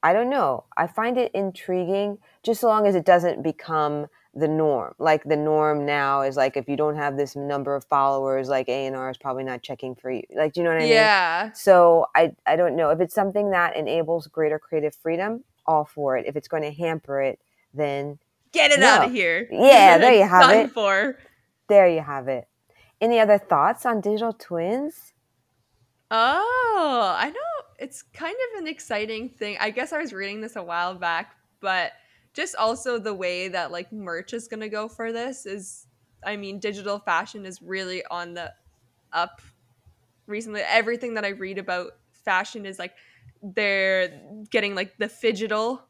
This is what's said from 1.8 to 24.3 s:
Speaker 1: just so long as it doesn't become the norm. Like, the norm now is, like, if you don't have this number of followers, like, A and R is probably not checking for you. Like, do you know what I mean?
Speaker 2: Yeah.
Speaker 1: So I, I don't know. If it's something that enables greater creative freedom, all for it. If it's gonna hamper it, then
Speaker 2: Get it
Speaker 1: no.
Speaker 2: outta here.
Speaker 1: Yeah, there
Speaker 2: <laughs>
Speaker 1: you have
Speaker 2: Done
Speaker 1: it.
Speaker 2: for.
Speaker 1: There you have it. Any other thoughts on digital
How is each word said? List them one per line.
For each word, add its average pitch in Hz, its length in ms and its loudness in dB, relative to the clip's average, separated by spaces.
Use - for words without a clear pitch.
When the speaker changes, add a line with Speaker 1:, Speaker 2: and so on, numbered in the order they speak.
Speaker 1:
just 226 200 -2
so 240 60 2
long 214 200 2
as 196 80 2
it 165 100 0
doesn't 175 380 4
become 151 640 -4
the 151 140 -2
norm. 151 500 0
Like, 156 280 0
the 151 120 0
norm 151 480 0
now 139 380 0
is, 135 120 -2
like, 135 220 0
if 131 100 -8
you 143 80 -4
don't 151 200 -2
have 143 220 -4
this 139 180 -4
number 139 400 -4
of 135 100 -8
followers, 135 640 0
like, 131 180 0
A 135 200 -2
and 135 80 -6
R 131 160 -8
is 123 60 -14
probably 135 260 -8
not 123 180 -8
checking 131 320 -12
for 131 160 -12
you. 127 140 -6
Like, 156 180 -2
do 175 80 -4
you - 20 0
know 170 100 2
what 160 80 0
I 240 60 2
mean? - 20 2
Speaker 2:
Yeah. 208 640 2
Speaker 1:
So 175 600 6
I, 165 180 2
I 151 80 2
don't 165 200 0
know. 160 140 0
If 160 100 0
it's 175 140 -2
something 202 380 -2
that 175 240 0
enables 156 500 -4
greater 156 320 -2
creative 151 380 -6
freedom, 196 480 -6
all 156 180 2
for 139 320 -4
it. - 80 -4
If 139 100 4
it's 143 120 -2
gonna 151 240 -4
hamper 151 500 -4
it, 135 180 -4
then 143 420 -4
Speaker 2:
Get 294 200 4
it 285 80 4
Speaker 1:
no. 269 80 6
Speaker 2:
outta 220 240 6
here. 180 400 -2
Speaker 1:
Yeah, 196 480 10
there 247 140 8
Speaker 2:
<laughs> - 20 8
Speaker 1:
you 202 120 8
have 180 220 8
Speaker 2:
Done 220 160 8
Speaker 1:
it. 240 60 -8
Speaker 2:
for. 208 460 0
Speaker 1:
There 196 180 8
you 165 140 2
have 139 260 -8
it. 127 200 -6
Any 233 200 2
other 208 180 6
thoughts 185 480 0
on 220 160 -2
digital 214 320 -2